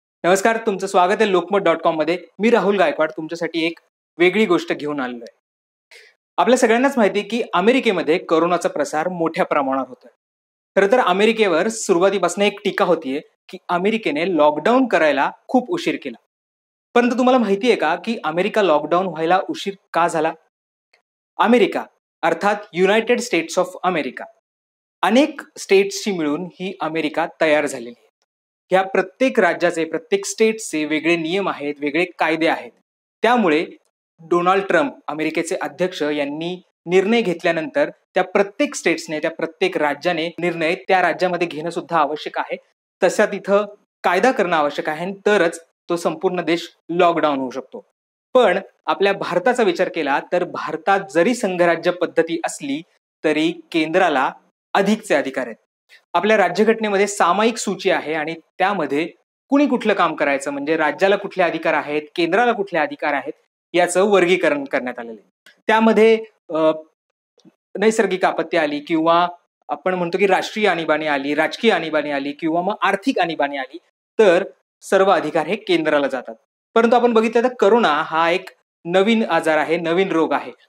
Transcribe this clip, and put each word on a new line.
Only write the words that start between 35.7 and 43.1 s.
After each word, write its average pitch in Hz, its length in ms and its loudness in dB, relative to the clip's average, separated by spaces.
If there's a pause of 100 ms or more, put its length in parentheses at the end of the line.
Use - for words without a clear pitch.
यांनी 151 600 -4 (240)
निर्णय 190 340 2
घेतल्यानंतर 165 680 -2 (240)
त्या - 100 2
प्रत्येक 240 500 -2
स्टेट्सने, 165 440 -4
त्या 156 120 -4
प्रत्येक 170 460 -4
राज्याने 156 500 -2
निर्णय 170 480 -4
त्या 185 280 0
राज्यामध्ये 175 440 0
घेणं 160 240 -8
सुद्धा 170 280 -4
आवश्यक 151 400 -2
आहे. 139 180 -8 (480)
तशा 202 220 2